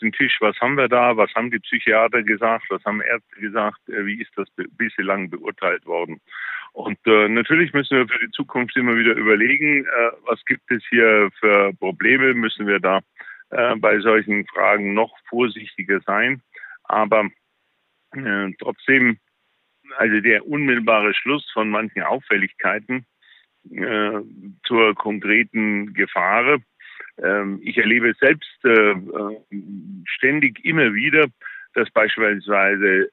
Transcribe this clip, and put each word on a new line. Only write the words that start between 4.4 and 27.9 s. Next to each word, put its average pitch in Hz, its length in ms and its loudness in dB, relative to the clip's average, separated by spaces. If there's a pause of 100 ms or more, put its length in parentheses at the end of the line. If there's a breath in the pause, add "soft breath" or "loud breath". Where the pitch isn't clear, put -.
be-, - 260 -12
bislang 98 540 -4
beurteilt 87 560 -6
worden? 85 340 -6 (520 loud breath)
Und, - 320 -8
äh, 107 240 6
natürlich 117 440 0
müssen 139 240 0
wir 123 100 2
für 123 180 -4
die 113 60 -8
Zukunft 127 460 -6
immer 123 200 2
wieder 117 200 2
überlegen, 127 680 2
äh, 117 240 0 (140)
was 117 200 -4
gibt - 260 -4
es 117 180 -4
hier 110 400 4 (120)
für 101 400 4
Probleme? 120 520 2
Müssen 110 360 -4
wir 101 100 2
da, 95 220 0 (500 loud breath)
äh, 120 240 0
bei 107 240 2
solchen 104 480 0
Fragen 101 480 0
noch 113 180 -2 (160)
vorsichtiger 107 800 -4
sein? 120 360 0 (420 loud breath)
Aber, 107 440 2 (840)
äh, 101 460 -4
trotzdem, 123 580 0 (800)
also 107 240 2
der 107 260 2
unmittelbare 117 640 0
Schluss 139 400 -4
von 110 180 -2
manchen 104 320 -4
Auffälligkeiten, 104 1040 -4 (680 soft breath)
äh, 107 480 -4 (440)
zur 110 300 4
konkreten 104 960 -2
Gefahr. 101 640 0 (640 loud breath)
Ähm, 98 440 -2
ich - 140 -6
erlebe 113 420 2